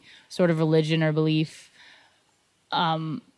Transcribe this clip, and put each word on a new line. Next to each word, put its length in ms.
sort 220
of 80
religion 420
or 100
belief. 600
Um, 500